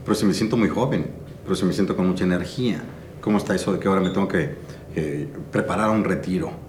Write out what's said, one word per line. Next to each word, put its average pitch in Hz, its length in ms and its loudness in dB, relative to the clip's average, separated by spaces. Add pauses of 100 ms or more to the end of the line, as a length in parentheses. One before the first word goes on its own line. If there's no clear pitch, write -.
Pero 104 100 2
si 107 120 2
me 90 80 4
siento 110 220 2
muy 104 120 4
joven, 101 380 0 (380)
pero 92 120 0
si 98 80 0
me 87 80 4
siento - 240 2
con 92 100 4
mucha 92 180 2
energía. 90 580 0 (400)
¿Cómo 104 160 4
está 98 160 0
eso 95 180 0
de 90 60 0
que 98 100 0
ahora 95 120 4
me 92 100 2
tengo 98 180 0
que, - 260 0 (400)
eh, 73 340 -2 (220)
preparar 104 400 0
un 107 140 2
retiro? 87 460 0 (180)